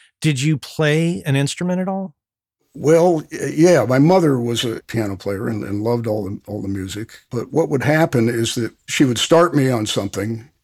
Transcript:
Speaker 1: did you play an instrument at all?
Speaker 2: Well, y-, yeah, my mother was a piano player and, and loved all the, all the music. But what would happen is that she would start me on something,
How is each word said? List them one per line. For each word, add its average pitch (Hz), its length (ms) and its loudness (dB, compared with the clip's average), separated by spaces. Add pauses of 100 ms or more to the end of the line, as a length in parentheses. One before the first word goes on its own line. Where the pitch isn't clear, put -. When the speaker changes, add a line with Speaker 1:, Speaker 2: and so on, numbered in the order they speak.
(220)
Speaker 1:
did 147 200 0
you 151 160 0
play 165 680 -2
an 139 100 0
instrument 180 460 -2
at 185 60 -4
all? 190 280 -8 (580)
Speaker 2:
Well, 165 580 2
y-, 139 220 -6
yeah, 156 320 6
my 127 140 2
mother 156 400 4
was 117 260 -4
a 110 220 -6
piano 101 300 -4
player 101 300 -6
and, 110 160 -6
and 104 200 -6
loved 117 240 -2
all 107 160 -4
the, 98 240 -10
all 104 140 -8
the 101 60 -8
music. 98 520 -8 (100)
But 113 220 -6
what 151 180 0
would 143 140 -2
happen 151 440 2
is 117 280 -2
that 113 180 -6 (140)
she - 180 4
would 123 120 0
start 165 380 4
me 131 140 2
on 110 160 0
something, 104 640 -6 (140)